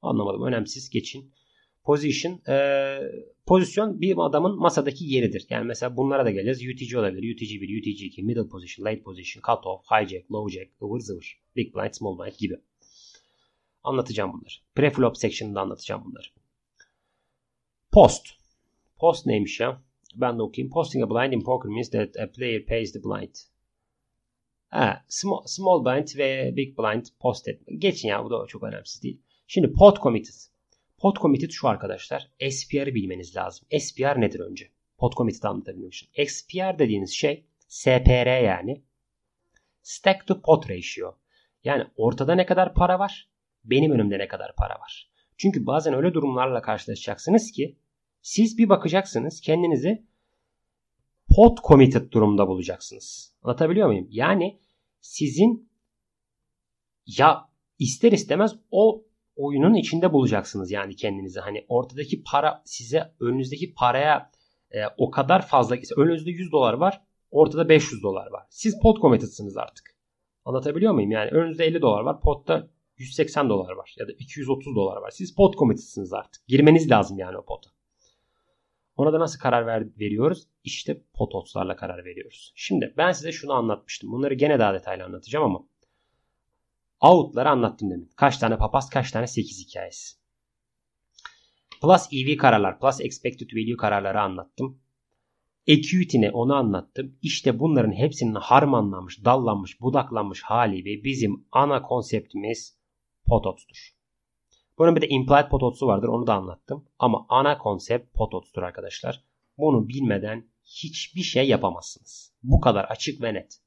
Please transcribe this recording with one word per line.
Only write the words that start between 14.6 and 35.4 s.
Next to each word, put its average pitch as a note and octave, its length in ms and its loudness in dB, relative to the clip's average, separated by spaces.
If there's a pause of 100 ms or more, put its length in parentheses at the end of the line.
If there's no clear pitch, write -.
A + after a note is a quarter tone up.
Preflop C3+ 420 2
section'ında G#2+ 440 -6
anlatacağım G#2 440 -10
bunları. - 220 -18 (1700)
Post. F#3+ 340 8 (720)
Post E3 280 0
neymiş G#2 340 -2
ya? B2+ 220 -6 (320)
Ben A#2+ 240 -4
de A2 40 -4
okuyayım. B2+ 300 -8
Posting D#3+ 320 -4
a G#2 60 -6
blind B2 220 -2
in A2+ 120 -4
poker B2 260 -4
means A2+ 200 -8
that - 260 -4
a G#2+ 140 -10
player A#2+ 360 -6
pays A2+ 260 -4
the G2 120 -16
blind. G2+ 300 -10 (1300)
Ha, A2+ 400 -2
small, - 380 -6
small F#3 380 0
blind C3 240 0 (100)
ve C3+ 380 -4
big C3+ 220 -6
blind A2 280 -2 (140)
post - 280 -4
etme. - 280 -14
Geçin D#3 320 -2
ya, G#2 160 -2
bu A2 60 -10
da A2+ 160 -6
çok - 160 -16
önemsiz G#2 400 -14
değil. - 200 -12 (240)
Şimdi - 260 0
pot G3+ 300 8
committed. A#2 320 -2 (640)
Pot G3 220 0
committed D3+ 300 0
şu - 180 -4
arkadaşlar. G#2 640 -8 (200)
S - 200 -10
P C#3 160 -2
R'ı C3+ 80 -8
bilmeniz F2+ 420 -6
lazım. F#2 320 -10 (100)
S - 180 -8
P C#3 180 0
R B2+ 60 -2
nedir G2 200 -2
önce? F#2 300 -14 (280)
Pot B2 180 -2
committed A2+ 260 -2